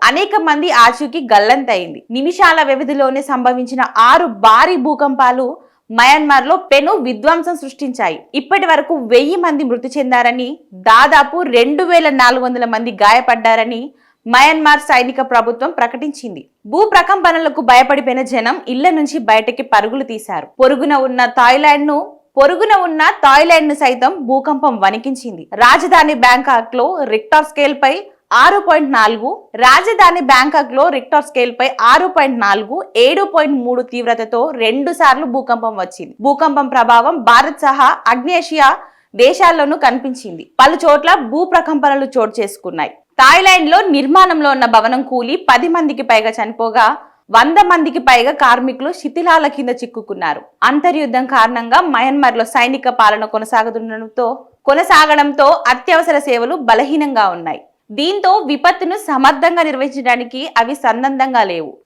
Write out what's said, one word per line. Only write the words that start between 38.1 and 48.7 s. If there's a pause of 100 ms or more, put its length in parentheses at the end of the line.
దేశాల్లోనూ
కనిపించింది. (120)
పలు
చోట్ల
భూ
ప్రకంపనలు (100)
చోటు
చేసుకున్నాయి.
థాయిలాండ్లో
నిర్మాణంలో
ఉన్న
భవనం
కూలి
పది
మందికి
పైగా
చనిపోగా, (340)
వంద
మందికి
పైగా
కార్మికులు